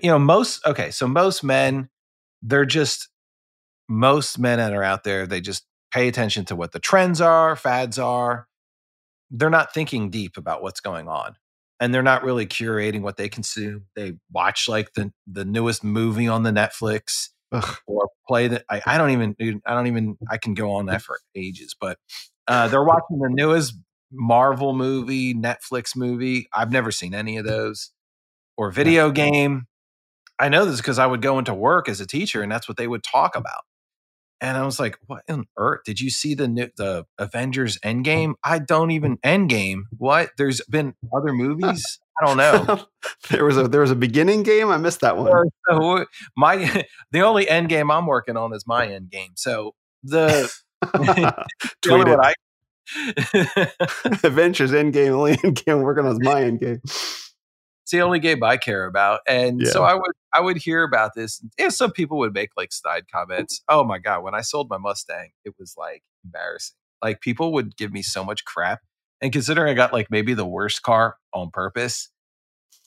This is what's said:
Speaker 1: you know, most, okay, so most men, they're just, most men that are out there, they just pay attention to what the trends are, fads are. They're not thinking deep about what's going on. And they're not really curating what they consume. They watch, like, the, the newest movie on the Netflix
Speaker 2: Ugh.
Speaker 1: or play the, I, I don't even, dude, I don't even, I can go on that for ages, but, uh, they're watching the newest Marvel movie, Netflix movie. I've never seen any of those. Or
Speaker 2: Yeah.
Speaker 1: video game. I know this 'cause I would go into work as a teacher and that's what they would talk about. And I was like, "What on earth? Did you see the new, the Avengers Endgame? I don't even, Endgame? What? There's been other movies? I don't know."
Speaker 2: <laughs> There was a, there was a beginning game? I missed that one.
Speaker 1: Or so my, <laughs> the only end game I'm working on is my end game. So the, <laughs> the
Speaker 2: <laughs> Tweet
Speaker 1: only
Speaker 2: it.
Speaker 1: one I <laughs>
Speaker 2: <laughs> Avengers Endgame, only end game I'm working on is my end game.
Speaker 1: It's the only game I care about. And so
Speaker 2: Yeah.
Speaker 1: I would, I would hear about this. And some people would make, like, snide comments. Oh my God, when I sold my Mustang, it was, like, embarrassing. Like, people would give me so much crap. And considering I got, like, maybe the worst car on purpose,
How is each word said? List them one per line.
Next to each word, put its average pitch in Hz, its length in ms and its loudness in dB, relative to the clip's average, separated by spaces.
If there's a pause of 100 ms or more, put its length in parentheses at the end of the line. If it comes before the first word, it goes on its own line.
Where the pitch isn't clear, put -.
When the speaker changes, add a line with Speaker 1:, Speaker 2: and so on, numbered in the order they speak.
Speaker 1:
you 175 80 4
know, 156 80 6
most, 165 480 4
okay, 135 240 -2
so 127 180 -2
most 175 340 2
men, 135 460 0 (540)
they're 135 240 2
just, 139 420 -2 (800)
most 131 500 2
men 120 200 2
that 107 160 -2
are 101 80 -2
out 95 220 -2
there, 95 220 -2
they 92 140 -4
just 95 240 -10 (280)
pay 123 160 2
attention 107 360 -2
to 92 120 -8
what 85 160 -8
the 85 60 -12
trends 185 440 2
are, 165 340 4
fads 123 420 -2
are. 120 480 -2 (840)
They're 143 200 0
not 160 220 4
thinking 123 380 -4
deep 98 260 -8
about 82 260 -8
what's 95 180 -10
going 85 280 -10
on. 69 280 -8 (440)
And 120 140 0
they're 131 80 2
not 131 200 4
really 123 240 -2
curating 107 540 -4
what 98 160 -8
they 104 140 -6
consume. 104 560 -10 (100)
They 98 180 -10 (160)
watch, 90 380 -2
like, 110 240 -4
the, 104 180 -6 (160)
the 98 200 -10
newest 113 360 -2
movie 113 460 0
on 113 140 0
the 113 80 2
Netflix 107 800 -2 (200)
Speaker 2:
Ugh. 113 260 -6 (100)
Speaker 1:
or 101 220 -2 (200)
play 120 200 2
the, 120 220 -4
I, 104 160 -4
I 139 120 2
don't 151 120 2
even, 117 280 0
dude, 110 280 -4
I 120 80 -4
don't 123 120 0
even, 113 320 -4 (120)
I 110 60 -4
can 107 180 -6
go 104 180 -4
on 101 140 -4
that 95 160 -4
for - 160 -14 (160)
ages, 92 460 -12
but, 95 180 -8 (480)
uh, 120 220 2
they're 139 160 2
watching 165 340 2
the 135 120 -2
newest 143 440 2 (380)
Marvel 127 600 2
movie, 131 640 -2
Netflix 117 600 -6
movie. 123 580 -4
I've 113 160 -2
never 120 220 0
seen 90 200 -8
any 107 260 -6
of 104 60 -8
those. 110 460 -6 (640)
Or 107 120 -4
Speaker 2:
Yeah. 92 60 -8
Speaker 1:
video 156 360 4
game. 143 560 0 (720)
I 139 100 2
know 160 160 4
this 135 160 -2
'cause 127 180 -2
I 131 80 6
would 127 140 0
go 135 180 0
into 123 140 -4
work 131 360 0
as 98 120 -6
a 95 60 -10
teacher 147 340 -4
and 104 100 -6
that's 113 180 -6
what 113 100 -12
they 120 80 -4
would 117 160 -6
talk 156 340 0
about. 50 280 -8 (760)
And 131 160 -4
I 131 80 -2
was 135 140 -4
like, 117 280 -4
"What - 220 -14
on 151 180 -6 (120)
earth? 123 260 -2
Did 104 160 -8
you 131 100 -4
see 147 240 -4
the 139 120 -2
new, 120 300 -4
the 95 280 -6 (140)
Avengers 120 640 -4
Endgame? 147 500 0 (100)
I 160 160 0
don't 165 320 0
even, 147 260 0
Endgame? 120 720 2
What? 139 480 0
There's 135 220 0 (100)
been 147 240 -2 (200)
other 143 180 0
movies? 151 640 -2 (240)
I 156 40 4
don't 139 100 4
know." 190 540 4
Speaker 2:
<laughs> - 60 -20 (340)
There - 140 2
was 143 140 6
a, 131 100 4
there 143 120 4
was 135 100 6
a 131 60 4
beginning 151 480 4
game? 214 260 4
I 175 60 4
missed 170 240 -2
that 98 160 4
one. 123 120 2
Speaker 1:
Or 175 180 6 (220)
so 170 380 2 (300)
my, 160 480 4 (140)
<laughs> - 120 -20
the 165 120 2
only 208 260 4
end 165 200 2
game 151 220 2
I'm 165 160 2
working 120 300 -2
on 113 180 -4
is 104 120 -12
my 120 200 0
end 98 240 -12
game. 95 260 -14
So 110 380 -6 (300)
the, 151 440 4 (180)
<laughs> - 160 -16
the 165 520 2 (240)
Speaker 2:
<laughs> - 240 -10
Tweet - 100 4
Speaker 1:
only 123 200 8
Speaker 2:
it. - 40 8
Speaker 1:
one 131 80 6
I - 100 6 (520)
<laughs> 294 300 -6
Speaker 2:
<laughs> 180 1080 0
Avengers 151 480 4
Endgame, 143 380 4
only 143 220 4 (100)
end 170 220 2
game 156 120 4
I'm 139 60 2
working 139 240 2
on 123 60 2
is 113 80 0
my 139 240 4
end 117 160 0
game. 120 240 -4
Speaker 1:
It's - 1080 -12
the 175 100 2
only 175 160 2
game 151 240 0
I 120 140 4
care 101 300 -4
about. 101 420 2
And 123 380 0
so 190 160 2
Speaker 2:
Yeah. 180 100 6
Speaker 1:
I - 20 6
would, 185 180 -4 (220)
I 160 60 6
would 180 160 0
hear 165 260 -2
about 113 320 0
this. 113 260 -10 (180)
And 381 140 0
some 233 200 -2
people 151 260 -4
would 110 160 -2
make, 101 220 -4
like, 92 160 -8
snide 85 400 -6
comments. 90 560 -8
Oh 147 160 4
my 101 140 -4
God, 90 260 -4
when 95 100 -8
I 107 60 -4
sold 143 280 -6
my 101 100 -6
Mustang, 90 520 -10 (140)
it 101 140 -16
was, 92 180 -20
like, 78 260 -14 (220)
embarrassing. 85 500 -14 (280)
Like, 110 180 -4
people 160 320 -4
would 120 240 -4
give 107 160 -10
me 98 100 -10
so 95 220 -6
much 104 200 -10
crap. 90 360 -6 (400)
And 131 120 -4
considering 151 380 0
I 131 40 0
got, 123 180 4
like, 110 180 -2
maybe 107 240 0
the 104 120 -4
worst 95 360 -6
car 113 340 2 (160)
on 90 180 -8
purpose, 117 600 -6 (760)